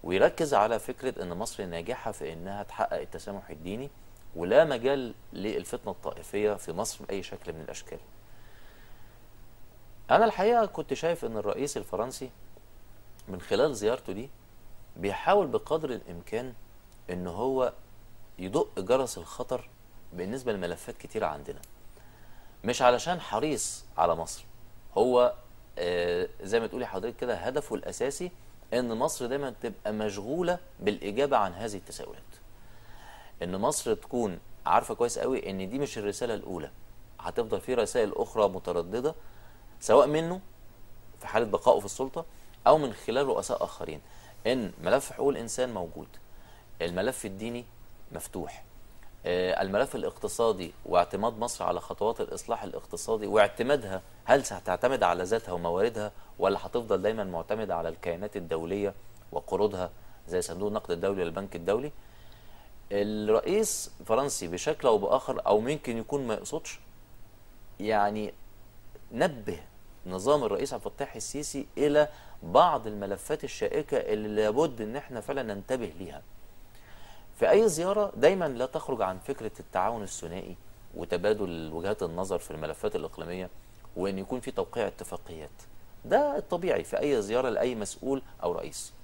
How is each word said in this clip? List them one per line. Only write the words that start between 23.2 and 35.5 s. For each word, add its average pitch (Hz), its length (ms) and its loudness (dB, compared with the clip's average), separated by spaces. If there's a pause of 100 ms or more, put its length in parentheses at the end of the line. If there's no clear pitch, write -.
حريص - 600 -2 (140)
على 85 180 6
مصر، - 300 -8 (520)
هو، 123 360 6 (440)
آه، 87 520 0 (120)
زي 107 180 2
ما 113 80 -2
تقولي 120 180 -4
حضرتك 104 300 -6
كده 123 200 -2
هدفه 120 400 -2
الأساسي 143 560 -4 (420)
إن 120 240 0
مصر 127 280 0
دايما 131 360 -2
تبقى 110 320 -4
مشغولة 110 680 -2 (200)
بالإجابة 104 580 2
عن 95 160 2
هذه 104 220 -6
التساؤلات، - 460 -12 (1200)
إن 90 180 -2
مصر 123 320 2
تكون 104 460 -2 (260)
عارفة 110 300 4
كويس 120 240 2
قوي 123 300 0
إن 95 200 -4